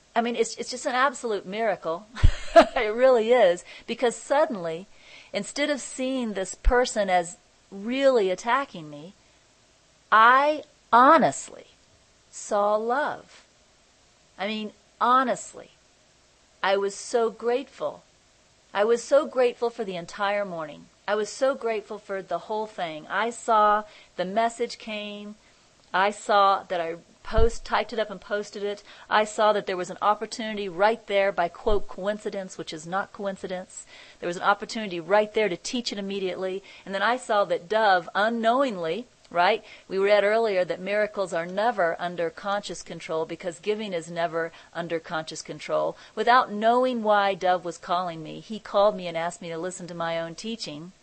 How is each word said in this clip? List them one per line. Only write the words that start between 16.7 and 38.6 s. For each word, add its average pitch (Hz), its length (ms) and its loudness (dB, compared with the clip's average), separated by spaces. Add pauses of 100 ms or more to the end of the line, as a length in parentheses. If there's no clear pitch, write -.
was 202 180 -2
so 233 360 -2
grateful. 233 760 -6 (680)
I 202 120 2
was 233 180 0
so 285 240 2
grateful 240 440 0
for 233 140 -8
the 185 120 -8
entire 202 480 -4
morning. 165 420 -10 (200)
I 202 80 0
was 214 140 -2
so 269 260 0
grateful 226 440 -6
for 196 240 -8
the 175 160 -6
whole 214 280 -6
thing. 160 420 -10
I 214 220 -2
saw 214 540 4 (320)
the 180 80 -2
message 226 540 -2
came. 208 560 -12 (580)
I 190 180 4
saw 202 540 4
that 180 160 -4
I 165 160 -6 (280)
post, 220 400 4
typed 214 280 -2
it 214 60 -4
up 214 120 -2
and 185 100 -10
posted 208 420 -6
it. 202 200 -6 (280)
I 214 140 4
saw 214 280 2
that 202 140 0
there 190 100 -4
was 180 140 -6
an 175 100 -12
opportunity 208 680 -2
right 202 380 2
there 196 260 2
by, 175 160 0
quote, - 400 0
coincidence, 196 680 -8
which - 160 -10
is 160 140 -12
not 190 260 -6
coincidence. 190 720 -10 (360)
There - 80 -8
was 175 80 -4
an - 60 -8
opportunity 202 580 -2
right 208 340 2
there 214 140 2
to 175 80 -2
teach - 360 -6
it 208 60 -8
immediately. 190 640 -6 (240)
And 190 80 -10
then 196 80 -2
I 226 140 0
saw 208 280 0
that 170 240 -4
Dove 202 460 4
unknowingly, 226 920 0 (240)